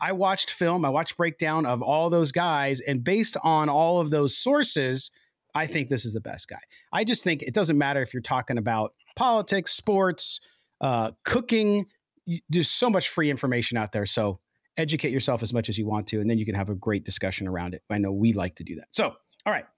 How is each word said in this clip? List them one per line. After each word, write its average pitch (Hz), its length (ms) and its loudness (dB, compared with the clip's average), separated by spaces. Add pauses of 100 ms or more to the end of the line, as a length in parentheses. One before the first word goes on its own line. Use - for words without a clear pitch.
I 170 100 -2
watched 190 400 0
film, 175 320 2
I 143 60 4
watched 151 260 0
breakdown 160 500 0
of 123 160 0
all 151 280 2
those 165 240 2
guys, 143 480 0
and 127 240 -2
based 202 360 2
on 156 280 4
all 165 320 4
of 151 80 0
those 143 280 2
sources, 151 720 0 (420)
I 156 140 -2
think 139 220 -2
this 131 160 0
is 110 80 -4
the 107 80 -6
best - 260 -10
guy. - 140 -16 (320)
I 190 100 0
just 233 220 -2
think 160 160 0
it 120 120 -8
doesn't 165 240 4
matter 139 240 2
if 123 120 -6
you're 123 80 -4
talking 127 360 -2
about 110 360 0 (240)
politics, 214 560 0
sports, 190 640 0 (400)
uh, 117 320 0 (140)
cooking. 220 640 2 (380)
Y-, 170 220 -4
there's 160 220 2
so 247 200 2
much 196 200 2
free 151 200 0
information 120 480 -2
out 107 140 -2
there. 104 140 -2
So 101 340 -2 (380)
educate 156 340 -2
yourself 127 320 0
as 101 80 -4
much 117 160 0
as 101 100 -4
you 107 80 -2
want 107 220 -2
to, 104 140 -2
and 104 80 2
then 117 80 2
you 107 80 -2
can 104 100 -4
have 98 140 -2
a 101 60 -4
great 98 280 -2
discussion 95 460 -4
around 87 240 -6
it. 82 160 -12
I 104 80 -2
know 98 160 0
we 110 180 4
like 92 240 -2
to - 80 -12
do 82 140 -12
that. - 140 -18
So, 180 220 -2 (320)
all 208 60 0
right. 160 140 -4 (120)